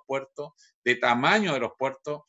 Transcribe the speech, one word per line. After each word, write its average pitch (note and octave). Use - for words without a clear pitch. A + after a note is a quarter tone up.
puertos, C3+
de B2
tamaño C#3+
de C3
los A#2
puertos, C3+